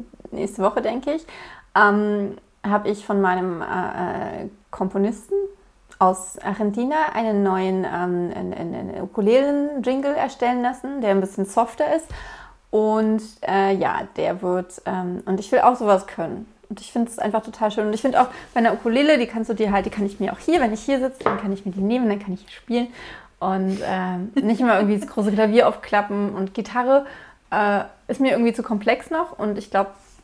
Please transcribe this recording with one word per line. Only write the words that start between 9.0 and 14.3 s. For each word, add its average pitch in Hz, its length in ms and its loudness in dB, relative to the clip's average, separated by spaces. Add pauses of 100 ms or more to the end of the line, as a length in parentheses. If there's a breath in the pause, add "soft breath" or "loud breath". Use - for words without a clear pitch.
Ukulelen-Jingle 277 1120 2
erstellen 247 480 0
lassen, 262 380 -4
der 214 100 2
ein 196 100 4
bisschen 190 240 -2
softer 226 520 0
ist. 320 100 -4 (640 loud breath)
Und, 214 500 2 (260)
äh, 196 280 2
ja, 170 280 0 (140)
der 175 260 -2